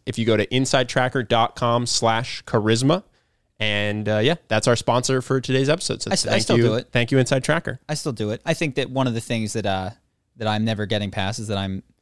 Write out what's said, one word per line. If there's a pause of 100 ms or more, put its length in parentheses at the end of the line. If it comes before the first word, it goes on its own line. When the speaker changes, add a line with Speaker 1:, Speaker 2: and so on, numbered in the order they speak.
Speaker 1:
if
you
go
to
inside
tracker
dot
com
slash
charisma. (560)
And,
uh,
yeah, (120)
that's
our
sponsor
for
today's
episode.
So
Speaker 2:
I
st-,
I
Speaker 1:
thank
Speaker 2:
still
Speaker 1:
you.
Speaker 2:
do
it.
Speaker 1:
Thank
you,
Inside
Tracker.
Speaker 2:
I
still
do
it.
I
think
that
one
of
the
things
that,
uh, (460)
that
I'm
never
getting
past
is
that
I'm, (200)